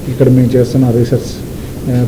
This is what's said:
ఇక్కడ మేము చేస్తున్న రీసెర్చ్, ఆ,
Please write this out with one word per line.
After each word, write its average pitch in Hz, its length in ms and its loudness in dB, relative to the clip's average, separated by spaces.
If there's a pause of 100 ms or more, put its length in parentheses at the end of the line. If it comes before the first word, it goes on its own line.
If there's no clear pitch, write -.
(100)
ఇక్కడ 127 180 2
మేము 127 280 4
చేస్తున్న 123 340 2
రీసెర్చ్, - 600 -2 (380)
ఆ, 123 180 0